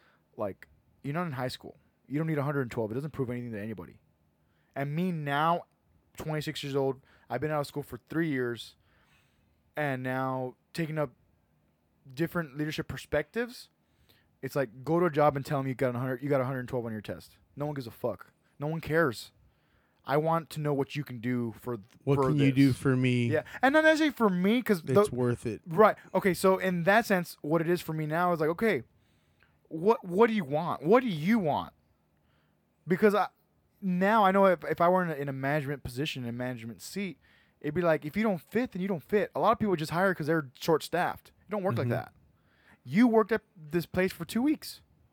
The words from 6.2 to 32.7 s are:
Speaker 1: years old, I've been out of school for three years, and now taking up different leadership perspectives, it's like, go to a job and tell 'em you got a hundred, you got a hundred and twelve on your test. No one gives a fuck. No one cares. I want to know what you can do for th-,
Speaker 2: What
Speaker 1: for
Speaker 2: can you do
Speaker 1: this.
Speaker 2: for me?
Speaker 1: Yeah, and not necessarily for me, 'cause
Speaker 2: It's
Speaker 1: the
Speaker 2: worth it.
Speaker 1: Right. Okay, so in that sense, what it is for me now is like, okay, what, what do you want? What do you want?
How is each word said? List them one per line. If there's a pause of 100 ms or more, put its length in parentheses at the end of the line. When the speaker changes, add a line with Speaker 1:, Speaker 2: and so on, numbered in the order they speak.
Speaker 1:
years
old, (280)
I've
been
out
of
school
for
three
years, (1000)
and
now (180)
taking
up (1040)
different
leadership
perspectives, (720)
it's
like, (140)
go
to
a
job
and
tell
'em
you
got
a
hundred,
you
got
a
hundred
and
twelve
on
your
test. (200)
No
one
gives
a
fuck. (260)
No
one
cares. (760)
I
want
to
know
what
you
can
do
for
th-, (180)
Speaker 2:
What
Speaker 1:
for
Speaker 2:
can
you
do
Speaker 1:
this.
Speaker 2:
for
me?
Speaker 1:
Yeah, (180)
and
not
necessarily
for
me,
'cause
Speaker 2:
It's
Speaker 1:
the
Speaker 2:
worth
it.
Speaker 1:
Right. (180)
Okay,
so
in
that
sense,
what
it
is
for
me
now
is
like,
okay, (840)
what,
what
do
you
want?
What
do
you
want? (1120)